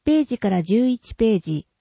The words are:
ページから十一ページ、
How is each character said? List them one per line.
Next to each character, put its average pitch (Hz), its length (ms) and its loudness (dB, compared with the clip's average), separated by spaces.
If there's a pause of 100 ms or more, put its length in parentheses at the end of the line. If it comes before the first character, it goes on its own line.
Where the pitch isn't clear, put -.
ペ 302 180 2
ー 269 40 0
ジ 240 140 -6
か 208 100 0
ら 180 140 0
十 220 240 2
一 - 260 -4
ペ 226 220 2
ー 175 40 2
ジ、 156 280 -6 (140)